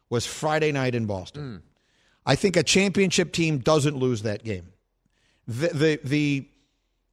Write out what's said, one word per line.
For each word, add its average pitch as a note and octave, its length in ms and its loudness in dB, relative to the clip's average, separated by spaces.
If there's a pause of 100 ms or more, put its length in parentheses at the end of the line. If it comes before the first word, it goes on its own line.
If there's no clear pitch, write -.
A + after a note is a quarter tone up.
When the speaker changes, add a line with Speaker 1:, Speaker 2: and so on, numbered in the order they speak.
(120)
Speaker 1:
was A#2+ 160 -2
Friday D#3 440 0
night C3 220 0
in A2+ 140 -2
Boston. G2+ 360 -8
Speaker 2:
Mm. A2 180 -14 (640)
Speaker 1:
I C3+ 120 2
think F#3+ 200 0
a F3 60 6
championship F#3+ 720 2
team D#3+ 280 0
doesn't D3+ 360 2
lose B2+ 280 0
that G#2+ 200 -6
game. F#2 300 -8 (760)
The, B2+ 220 -2
the, D#3 340 2
the, C#3+ 460 -2 (640)